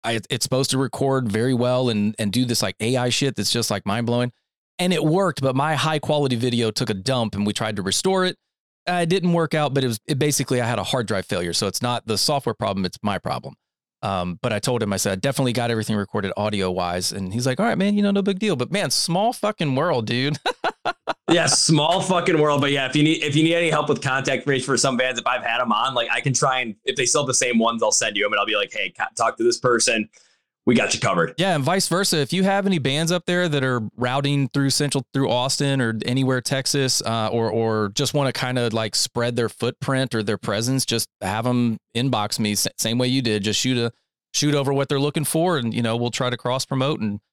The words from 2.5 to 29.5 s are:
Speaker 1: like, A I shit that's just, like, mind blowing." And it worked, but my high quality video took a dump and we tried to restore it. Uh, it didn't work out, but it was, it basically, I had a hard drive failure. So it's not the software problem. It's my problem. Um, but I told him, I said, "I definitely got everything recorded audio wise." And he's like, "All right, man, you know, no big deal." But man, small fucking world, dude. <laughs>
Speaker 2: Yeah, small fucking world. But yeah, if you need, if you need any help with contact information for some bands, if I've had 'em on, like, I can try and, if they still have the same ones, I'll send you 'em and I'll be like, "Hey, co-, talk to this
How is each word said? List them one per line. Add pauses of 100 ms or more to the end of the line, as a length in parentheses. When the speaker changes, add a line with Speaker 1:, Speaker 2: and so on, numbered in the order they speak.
Speaker 1:
like,
A
I
shit
that's
just,
like,
mind
blowing." (480)
And
it
worked,
but
my
high
quality
video
took
a
dump
and
we
tried
to
restore
it. (500)
Uh,
it
didn't
work
out,
but
it
was,
it
basically,
I
had
a
hard
drive
failure.
So
it's
not
the
software
problem.
It's
my
problem. (460)
Um,
but
I
told
him,
I
said,
"I
definitely
got
everything
recorded
audio
wise."
And
he's
like,
"All
right,
man,
you
know,
no
big
deal."
But
man,
small
fucking
world,
dude.
<laughs> (840)
Speaker 2:
Yeah,
small
fucking
world.
But
yeah,
if
you
need,
if
you
need
any
help
with
contact
information
for
some
bands,
if
I've
had
'em
on,
like,
I
can
try
and, (100)
if
they
still
have
the
same
ones,
I'll
send
you
'em
and
I'll
be
like,
"Hey,
co-, (120)
talk
to
this